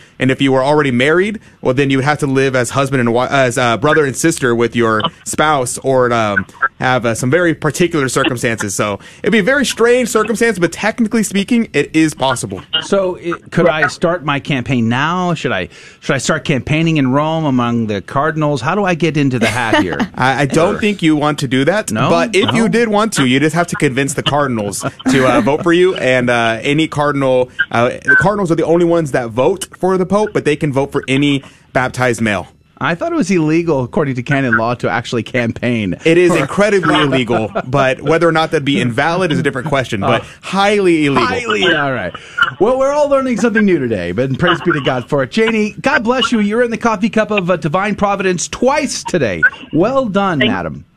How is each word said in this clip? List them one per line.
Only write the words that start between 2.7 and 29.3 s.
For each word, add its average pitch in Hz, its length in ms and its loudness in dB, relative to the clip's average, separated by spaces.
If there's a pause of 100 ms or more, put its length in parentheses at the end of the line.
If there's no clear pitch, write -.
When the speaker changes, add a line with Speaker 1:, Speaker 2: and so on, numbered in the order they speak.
Speaker 1:
husband 135 300 0
and 120 100 2
wi-, 123 180 0
as, 131 300 2
uh, 120 180 2
brother 151 300 2
and 123 100 -4
sister 147 380 0
with 117 200 0
your 110 280 2 (240)
spouse, 151 520 -2
or, 127 360 2
um, 101 320 0 (340)
have, 127 240 0
uh, 117 100 0
some 127 160 -2
very 170 240 2
particular 156 540 0
circumstances. 117 640 -2
So 104 260 -2 (220)
it'd - 100 0
be 226 80 4
a - 20 0
very 262 240 2
strange 240 420 2
circumstance, 220 500 0
but 170 140 0
technically 220 520 -2
speaking, 202 500 0
it 143 200 -2
is 156 200 2
possible. 117 480 -4 (220)
Speaker 2:
So 190 320 0
it, - 340 -10
could 175 180 2
I 156 200 0
start 170 360 -2
my 143 140 0
campaign 127 500 -2
now? 165 460 0
Should 139 160 -4
I, 92 180 -2 (320)
should - 140 -2
I 135 40 0
start 156 260 -2
campaigning 160 540 0
in 131 120 0
Rome 156 340 0
among 120 440 0
the 104 120 -2
cardinals? 147 600 -2
How 156 160 -2
do 208 80 0
I 185 100 0
get 160 220 -2
into 131 240 0
the 110 80 2
hat 113 340 0
here? 82 180 -4
Speaker 1:
<laughs> - 140 -4
I, 131 280 0
I 143 40 0
don't 165 300 2
Speaker 2:
Or - 40 -6
Speaker 1:
think 208 220 -2
you 156 140 4
want 147 240 -2
to 139 80 -4
do 131 160 0
that. 196 260 0
Speaker 2:
No? 113 180 0
Speaker 1:
But 170 280 0
if 190 160 2
Speaker 2:
No? 226 100 2
Speaker 1:
you 226 60 2
did 226 200 2
want 208 260 0
to, 139 120 2
you 127 140 2
just 151 160 0
have 170 120 0
to - 80 -6
convince 139 380 0
the 131 80 -6
cardinals 120 640 -2 (260)
to, 131 160 4
uh, 123 140 4
vote 151 240 0
for 170 80 4
you. 180 240 4
And, 127 340 2
uh, 113 320 0
any 147 240 0
cardinal, 139 640 0 (220)
uh, 120 180 2 (140)
the - 160 4
cardinals 196 320 2
are - 40 4
the 160 100 0
only 170 180 4
ones 170 280 2
that 127 180 -2